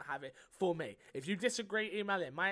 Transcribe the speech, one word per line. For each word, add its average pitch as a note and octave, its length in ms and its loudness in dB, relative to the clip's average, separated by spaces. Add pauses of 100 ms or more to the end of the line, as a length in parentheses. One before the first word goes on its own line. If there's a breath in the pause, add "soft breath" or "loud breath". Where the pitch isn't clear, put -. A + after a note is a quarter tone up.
have C#3+ 160 -4
it C3+ 120 -10 (160 soft breath)
for F3+ 220 4
me. C#3 220 -4 (180 soft breath)
If C3+ 140 -6
you G3+ 80 2
disagree, G#3+ 640 0
email G3+ 240 0
in, C3+ 120 -4
my F3+ 180 2